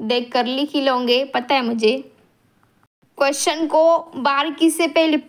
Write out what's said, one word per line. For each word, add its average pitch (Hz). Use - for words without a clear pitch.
देख 240
कर 247
लिख 269
ही 285
लोगे, 254
पता 254
है 262
मुझे। 233
क्वेश्चन 302
को 320
बारीकी 285
से 330
पहले 320